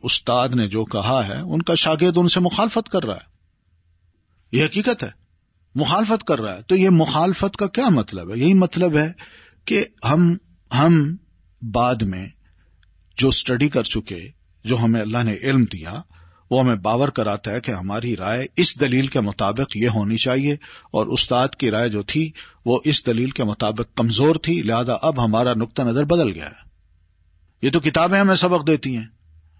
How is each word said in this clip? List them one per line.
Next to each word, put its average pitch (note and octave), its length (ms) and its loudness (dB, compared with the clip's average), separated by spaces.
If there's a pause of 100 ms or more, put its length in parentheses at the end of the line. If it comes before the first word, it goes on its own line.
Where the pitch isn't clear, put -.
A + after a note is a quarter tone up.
استاد B2 480 0
نے A#2+ 180 0
جو G#2+ 220 -2
کہا A2 360 0
ہے، G2 140 -8
ان E3+ 200 -4
کا E3+ 160 0
شاگرد D#3+ 400 2
ان F3+ 100 4
سے F3+ 140 2
مخالفت G#3+ 480 0
کر F3+ 160 -2
رہا G#2 100 -6
ہے۔ - 120 -16 (1300)
یہ C3+ 120 2
حقیقت G#3+ 380 -2
ہے، A#2 60 -8 (680)
مخالفت F#3+ 480 0
کر C#3 180 -2
رہا G2+ 140 -6
ہے۔ G2 80 -14
تو F#3 120 2
یہ F#3+ 160 4
مخالفت E3+ 640 2
کا G3+ 120 -2
کیا B3 220 0
مطلب G2 400 -2
ہے؟ A2+ 80 -4
یہی D#3+ 160 4
مطلب F3 420 2
ہے D#3 140 0 (560)
کہ G3 160 0 (220)
ہم، E3+ 280 4 (380)
ہم D#3 320 4 (580)
بعد A#2+ 420 0
میں F#2+ 220 -6 (920)
جو C3+ 100 2
اسٹڈی B2+ 420 2
کر B2+ 160 0
چکے، G2+ 340 -8 (460)
جو A#2 120 0
ہمیں A2+ 240 2
اللہ A2 220 -2
نے G#2+ 180 0
علم C3+ 220 0 (100)
دیا، F2+ 280 -12 (500)
وہ B2+ 80 4
ہمیں B2+ 220 2
باور A#2+ 280 0
کراتا G#2+ 420 -4
ہے A#2+ 100 -4
کہ B2 100 -6
ہماری G#2+ 440 -6
رائے G#2+ 300 -4 (100)
اس - 240 0
دلیل C3+ 280 2
کے C3 140 -4
مطابق G#2 560 -4
یہ A#2 120 0
ہونی G#2+ 280 0
چاہیے، C3+ 360 -2 (380)
اور - 180 -2
استاد B2+ 460 0
کی A#2+ 160 0
رائے A2+ 180 0
جو G#2 140 -4
تھی D#3 260 -2 (360)
وہ A#2+ 200 2
اس D3 200 0
دلیل B2 240 0
کے C3+ 140 -4
مطابق G#2+ 540 -4
کمزور A#2 400 2
تھی، E3 240 -2
لہذا A#2 400 -2
اب D3 240 0
ہمارا A#2 300 2
نقطہ A2+ 260 -4
نظر B2 240 0
بدل D3+ 280 2
گیا D#2 160 -12
ہے۔ - 120 -20 (1000)
یہ C3+ 80 2
تو E3 100 2
کتابیں E3+ 380 2
ہمیں G3 180 4
سبق F3 300 2
دیتی C#3 300 0
ہیں، A2 100 -8 (520)